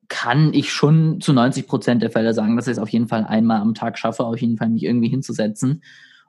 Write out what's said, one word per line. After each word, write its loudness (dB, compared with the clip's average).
kann 2
ich 0
schon 2
zu 0
neunzig 2
Prozent 0
der -2
Fälle 0
sagen, 0
dass -2
ich's -2
auf -4
jeden 0
Fall -2
einmal 2
am 0
Tag -6
schaffe, -4
auf -6
jeden 0
Fall -2
mich -2
irgendwie 0
hinzusetzen. -2